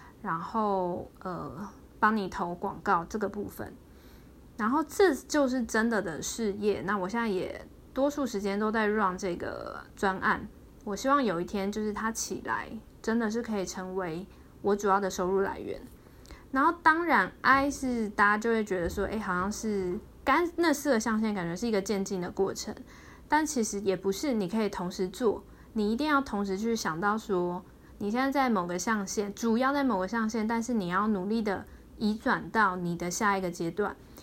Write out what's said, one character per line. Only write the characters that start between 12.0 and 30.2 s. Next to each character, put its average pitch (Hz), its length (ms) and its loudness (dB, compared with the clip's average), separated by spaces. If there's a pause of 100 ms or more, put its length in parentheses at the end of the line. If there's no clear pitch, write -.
起 - 320 -6
来， - 260 -4 (320)
真 226 160 2
的 226 100 0
是 226 140 -2
可 220 160 -4
以 180 80 -2
成 185 300 -8
为 180 280 -4 (380)
我 208 140 4
主 202 100 -2
要 196 140 6
的 190 100 0
收 185 180 0
入 190 120 2
来 196 180 -2
源。 - 220 -8 (720)
然 269 120 4
后 330 80 6 (120)
当 320 200 6
然 269 360 4
I 269 280 4
是 247 420 -2
大 208 140 4
家 208 140 6
就 226 120 0
会 226 140 2
觉 185 160 0
得 170 80 0
说， 196 180 -2
诶， - 120 -4
好 202 140 -4
像 180 180 0
是 202 480 -2 (240)
干-， 320 320 4
那 330 180 2
四 285 160 0
个 233 120 4
象 220 180 0
限 220 160 0
感 185 100 -2
觉 170 120 -2
是 233 100 -4
一 226 60 0
个 196 100 2
渐 196 220 -2
进 190 160 -4
的 175 100 -4
过 - 240 0
程， - 180 -8 (540)
但 302 180 4
其 247 200 0
实 202 160 -4
也 190 160 2
不 196 160 0
是， 254 220 -2
你 208 140 0
可 220 140 0
以 202 60 0
同 185 200 -4
时 185 200 -4
做， 208 340 0 (300)
你 214 200 0
一 226 40 2
定 285 100 -2
要 285 140 4
同 202 260 -2
时 190 100 -2
去 226 200 0
想 170 240 -2
到 208 180 2
说， 180 460 0 (340)
你 202 100 -4
现 226 120 0
在 269 100 2
在 269 180 4
某 190 200 2
个 180 100 -2
象 208 260 0
限， 202 300 -4
主 233 240 2
要 254 140 4
在 285 100 2
某 240 160 2
个 185 80 0
象 220 240 -2